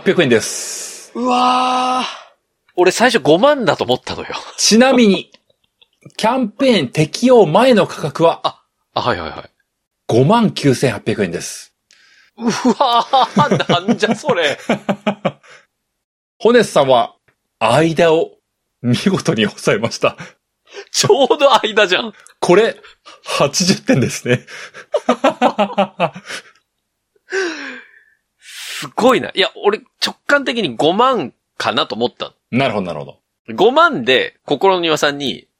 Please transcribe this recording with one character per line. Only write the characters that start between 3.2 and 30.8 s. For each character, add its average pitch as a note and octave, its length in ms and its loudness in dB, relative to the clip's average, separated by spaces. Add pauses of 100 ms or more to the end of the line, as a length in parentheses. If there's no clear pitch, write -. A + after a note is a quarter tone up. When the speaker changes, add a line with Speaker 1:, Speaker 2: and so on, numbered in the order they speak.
Speaker 2:
万 C4+ 280 2
だ C3+ 100 2
と - 80 -4
思 A#2 120 2
っ - 60 -12
た F#2+ 140 -10
の - 80 -12
よ。 - 120 -12 (220)
Speaker 1:
ち A3 220 4
な C4 140 6
み A#3+ 140 6
に、 F3+ 240 0 (840)
キ - 120 -2
ャ B3+ 100 0
ン A#3+ 120 -2
ペ B3 300 2
ー C#3 60 -2
ン - 40 -10
適 D#3 380 -2
用 A#3+ 180 8
前 A3+ 280 4
の F3+ 140 4
価 - 140 -12
格 D#3 220 -4
は、 E3 200 2
Speaker 2:
あ、 - 200 -6 (300)
あ、 A#2 80 -4
は A2+ 140 -2
い F2+ 40 -10
は D#2+ 80 -10
い - 40 -10
は C#2 100 -14
い。 - 80 -20 (580)
Speaker 1:
五 A#2+ 160 4
万 G#3+ 280 2
九 C3 240 0
千 C3 160 -2
八 G#2 140 -10
百 G#2+ 180 -2
円 E2+ 80 -4
で E2 100 -8
す。 - 320 -16 (640)
Speaker 2:
う A3+ 100 -10
わ D#4+ 40 0
ー、 G#3 1400 0
な A3 60 0
ん - 40 -2
じ G#3 80 -2
ゃ A3 100 -2
そ - 180 -6
れ。 D#3 240 -2 (920)
Speaker 1:
<laughs> - 880 -20
ホ A#3 160 2
ネ A#3+ 100 6
ス - 80 -4
さ D3+ 120 2
ん C3+ 40 0
は、 B2 280 2 (440)
間 D#3+ 540 2
を E3 180 -2 (500)
見 A#2+ 140 0
事 F#3 380 -2
に A2 120 0
抑 A#2+ 320 -2
え - 20 -4
ま A#2 100 -4
し - 100 -10
た。 - 160 0 (760)
Speaker 2:
ち - 180 -2
ょ C#4 160 4
う - 120 0
ど C#4 160 4 (120)
間 G#3+ 220 0
じ F3 80 0
ゃ G3 60 -2
ん。 A3+ 120 -10 (260)
Speaker 1:
こ F3 160 4
れ、 G#3+ 200 2 (480)
八 - 420 -2
十 G3 160 -2
点 B3 180 0
で A2 100 0
す - 180 -10
ね。 B2 180 0 (600)
<laughs> G3+ 1080 -2 (2250)
Speaker 2:
す - 520 -14
ご A#3+ 260 2
い D3+ 60 -2
な。 G#2+ 120 -10
い - 60 -4
や、 F#3+ 100 0 (140)
俺 G3+ 180 0 (240)
直 G3+ 100 -8 (120)
感 C#4+ 160 0
的 A#3+ 180 -4
に C3 140 -4
五 C#3+ 180 2